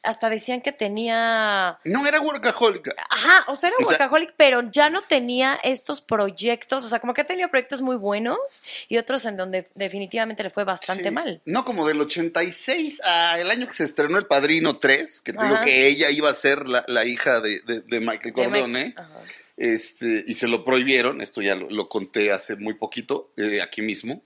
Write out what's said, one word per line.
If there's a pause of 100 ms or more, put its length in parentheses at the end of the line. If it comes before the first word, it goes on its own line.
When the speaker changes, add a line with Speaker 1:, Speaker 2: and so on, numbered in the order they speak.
Speaker 1:
Hasta
decían
que
tenía
Speaker 2:
No,
era
workaholic. (220)
Speaker 1:
Ajá,
o
sea,
era
Speaker 2:
O
sea
Speaker 1:
workaholic,
pero
ya
no
tenía
estos
proyectos,
o
sea,
como
que
ha
tenido
proyectos
muy
buenos (500)
y
otros
en
donde
definitivamente
le
fue
bastante
Speaker 2:
Sí.
Speaker 1:
mal.
Speaker 2:
No,
como
del
ochenta
y
seis
a
el
año
que
se
estrenó
El
Padrino
tres,
que
te
digo
Speaker 1:
Ajá.
Speaker 2:
que
ella
iba
a
ser
la,
la
hija
de,
de,
de
Michael
Speaker 1:
De
Mike.
Speaker 2:
Corleone.
Speaker 1:
Ajá. (360)
Speaker 2:
Este,
y
se
lo
prohibieron,
esto
ya
lo,
lo
conté
hace
muy
poquito,
eh,
aquí
mismo.